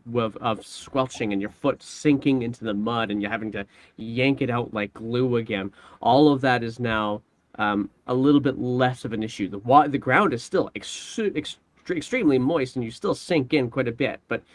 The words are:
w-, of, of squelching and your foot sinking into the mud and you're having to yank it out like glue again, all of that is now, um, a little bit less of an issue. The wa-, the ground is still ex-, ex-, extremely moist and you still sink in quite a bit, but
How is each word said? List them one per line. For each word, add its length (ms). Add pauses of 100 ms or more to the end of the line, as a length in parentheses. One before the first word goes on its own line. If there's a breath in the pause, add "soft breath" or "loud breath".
w-, 200
of, 120
of 280
squelching 640
and 100
your 100
foot 300
sinking 600
into 220
the 100
mud 380
and 100
you're 100
having 220
to 120 (320 soft breath)
yank 440
it 80
out 240
like 220
glue 420
again, 340 (300 loud breath)
all 300
of 100
that 220
is 160
now, 420 (360)
um, 320 (180)
a 60
little 280
bit 180
less 460
of 80
an 100
issue. 240
The 120
wa-, 280
the 100
ground 360
is 100
still 320
ex-, 420 (180)
ex-, 220 (320)
extremely 480
moist 380
and 100
you 60
still 240
sink 380
in 180
quite 160
a 60
bit, 340
but 160 (100)